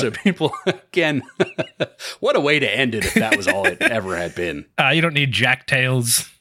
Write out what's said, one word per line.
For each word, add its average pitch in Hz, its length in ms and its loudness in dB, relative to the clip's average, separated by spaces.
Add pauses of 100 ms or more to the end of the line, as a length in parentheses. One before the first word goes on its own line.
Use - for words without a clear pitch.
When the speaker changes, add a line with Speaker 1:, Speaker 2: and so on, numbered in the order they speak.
Speaker 1:
So 117 100 0
people, 170 480 0
<laughs> - 60 -8
again, 156 560 0 (500)
<laughs> - 480 -8
what 262 160 0
a 196 40 2
way 147 180 4
to 135 100 2
end 113 280 0
it 101 100 -2
if - 80 -2
that - 240 2
was - 100 -4
all 98 200 0
it 90 100 -2
<laughs> - 40 -6
ever 113 360 -2
had 87 160 -4
been. 80 320 -6 (140)
Speaker 2:
Uh, 143 100 2
you 160 100 2
don't 165 140 0
need 143 180 0
Jack 123 360 0
Tales. 127 600 0 (140)